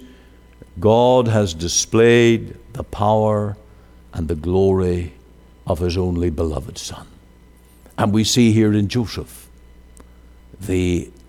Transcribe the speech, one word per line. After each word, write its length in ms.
God 500
has 240
displayed 1000
the 120
power 720
and 140
the 60
glory 800
of 140
his 180
only 320
beloved 480
Son. 280
And 140
we 120
see 280
here 200
in 160
Joseph 600
the 520